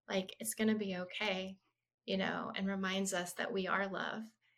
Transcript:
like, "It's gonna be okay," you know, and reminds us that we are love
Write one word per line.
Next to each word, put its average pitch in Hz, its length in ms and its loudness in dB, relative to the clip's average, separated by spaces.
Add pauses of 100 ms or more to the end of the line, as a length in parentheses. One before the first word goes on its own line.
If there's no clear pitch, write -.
like, 190 320 0
"It's 226 140 -2
gonna 214 200 4
be 196 220 -2
okay," 190 600 -2 (500)
you 196 100 2
know, 85 400 0
and 196 100 0
reminds 190 480 0
us 180 200 0
that - 180 -2
we 190 160 0
are 185 200 2
love 190 360 -2 (340)